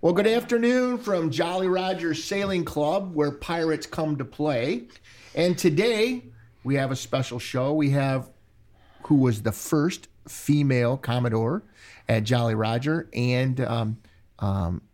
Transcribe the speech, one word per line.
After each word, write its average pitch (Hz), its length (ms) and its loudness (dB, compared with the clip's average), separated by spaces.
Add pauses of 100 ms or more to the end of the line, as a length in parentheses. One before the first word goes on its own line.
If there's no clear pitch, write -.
Well, 175 120 4
good 202 140 4
afternoon 240 680 2
from 180 320 0
Jolly 170 380 -2
Roger 180 460 0
Sailing 196 500 -2
Club, 175 500 -2
where 147 180 0
pirates 160 540 -4
come 151 300 -4
to 135 80 -6
play. 147 600 -2 (520)
And 180 220 2
today, 220 680 2 (400)
we 135 120 0
have 135 160 0
a 131 40 -4
special 127 420 -4
show. 131 360 -2
We 151 160 2
have 135 400 0 (760)
who 156 120 4
was 123 260 4
the 110 100 -2
first 156 560 -2 (180)
female 135 680 2
Commodore 120 680 -2 (440)
at 113 160 2
Jolly 117 320 2
Roger 120 580 -2
and, 123 460 0
um, 117 380 -2 (420)
um, 98 420 -2 (120)